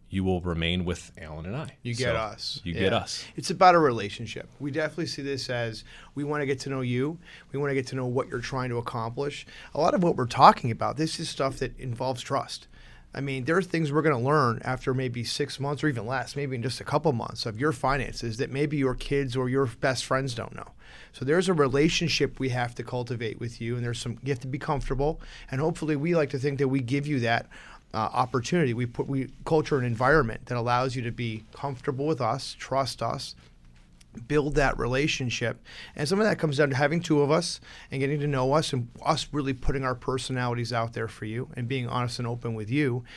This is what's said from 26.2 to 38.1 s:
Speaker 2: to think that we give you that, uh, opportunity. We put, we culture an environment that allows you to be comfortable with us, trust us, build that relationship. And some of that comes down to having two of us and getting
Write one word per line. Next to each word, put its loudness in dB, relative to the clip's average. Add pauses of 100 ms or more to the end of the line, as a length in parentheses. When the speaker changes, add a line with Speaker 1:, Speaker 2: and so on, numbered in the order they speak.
Speaker 2:
to -2
think 0
that 4
we 2
give 0
you 0
that, 2 (480)
uh, 2
opportunity. 2
We -2
put, -4
we -2 (160)
culture 4
an 2
environment 4
that -2
allows 2
you -4
to -4
be -4 (100)
comfortable -4
with 0
us, -2
trust -2
us, -4 (920)
build 2
that 4
relationship. -2 (320)
And -4
some 2
of 4
that 2
comes 0
down 4
to 0
having 4
two 4
of 4
us 2 (300)
and -4
getting 0